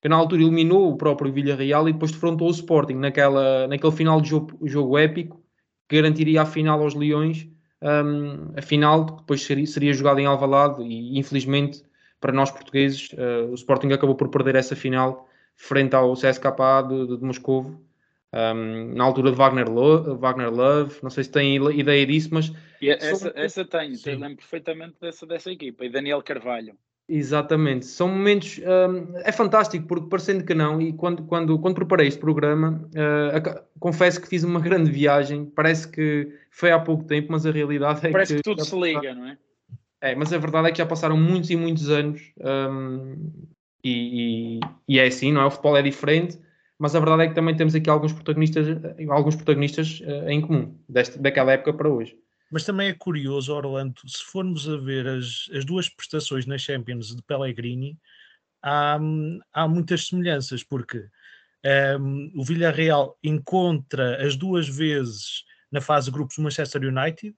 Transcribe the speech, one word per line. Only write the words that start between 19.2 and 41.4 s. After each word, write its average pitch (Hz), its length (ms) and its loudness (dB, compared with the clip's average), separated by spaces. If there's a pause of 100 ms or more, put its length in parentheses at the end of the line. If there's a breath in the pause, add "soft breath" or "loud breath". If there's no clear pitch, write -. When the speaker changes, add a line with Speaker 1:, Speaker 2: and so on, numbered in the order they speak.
Speaker 1:
de 127 60 -2
Wagner 131 300 4
Lo-, 139 500 4
Wagner 127 340 -2
Love, 139 500 2
não 131 80 -8
sei 135 140 -6
se 127 80 -10
têm 139 240 2
ile-, 147 240 2
ideia 143 260 4
disso, 156 260 0
mas 160 220 0 (260 loud breath)
Speaker 2:
E 139 120 0
a-, - 80 0
Speaker 1:
são 156 100 -4
Speaker 2:
essa, 190 160 -2
Speaker 1:
momentos 151 180 -6
Speaker 2:
essa 180 220 -6
tenho, 156 300 -6
Speaker 3:
Sim. 139 220 -8
Speaker 2:
lembro 143 200 -12
perfeitamente 160 640 -12
dessa, 165 240 -14
dessa 165 260 -10
equipa, 131 320 -12
e 123 60 -8
Daniel 139 320 -4
Carvalho. 117 560 -10 (340)
Speaker 1:
Exatamente, 147 760 0
são 180 200 -2
momentos, 196 560 0
ahm, 185 600 2
é 214 80 0
fantástico, 208 560 2
porque 170 200 -4
parecendo 190 380 -2
que 175 80 0
não, 156 260 2
e 160 140 0
quando, 170 300 -4
quando, 160 340 0
quando 180 160 0
preparei 170 340 4
este 139 120 -4
programa, 156 760 0
ah, 147 420 0
aca-, 160 280 -6 (140)
confesso 175 420 2
que - 60 -18
fiz 175 160 -2
uma 175 160 0
grande 165 320 2
viagem, 143 560 2
parece 160 420 0
que 147 420 -2 (200 loud breath)
foi 175 200 2
há 165 80 6
pouco 160 260 -2
tempo, 151 260 -2
mas 156 160 -2
a 156 40 0
realidade 147 540 -2
é 165 60 2
Speaker 2:
Parece 185 240 2
Speaker 1:
que 147 80 0
Speaker 2:
que - 0 -
tudo 202 160 -4
Speaker 1:
já 156 60 -4
Speaker 2:
se 185 140 -4
liga, 165 200 0
Speaker 1:
passaram 127 220 -8
Speaker 2:
não 127 60 -12
é? 139 100 -16 (640)
Speaker 1:
É, 131 140 -2
mas 151 160 -2
a 175 60 0
verdade 160 300 0
é 165 40 4
que 165 60 -6
já 165 80 0
passaram 160 320 0
muitos 170 320 4